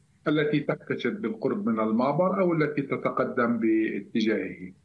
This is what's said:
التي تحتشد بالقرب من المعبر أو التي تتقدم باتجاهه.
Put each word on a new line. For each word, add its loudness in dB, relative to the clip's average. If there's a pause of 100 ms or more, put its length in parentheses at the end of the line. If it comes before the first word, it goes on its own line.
(280)
التي 2
تحتشد -4
بالقرب -2
من 0
المعبر 2
أو 4
التي 0
تتقدم 0
باتجاهه. 0 (120)